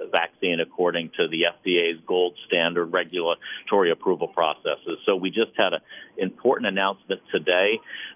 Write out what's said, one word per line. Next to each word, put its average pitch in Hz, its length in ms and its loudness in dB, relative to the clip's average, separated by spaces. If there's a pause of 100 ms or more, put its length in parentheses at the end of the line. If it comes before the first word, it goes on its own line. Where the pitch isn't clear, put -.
(120)
vaccine 85 480 -2
according 85 580 -2
to 85 100 2
the 82 200 0
F 85 80 -4 (100)
D 90 120 2
A's 85 280 2
gold 90 300 0 (120)
standard 85 380 0
regulatory 85 1080 0
approval 85 360 0
processes. 80 800 -2
So 101 80 4
we 92 160 -2
just 110 260 0
had 95 160 2
an 80 80 -2 (340)
important 110 520 0
announcement 98 540 -2 (100)
today, 92 480 2 (360)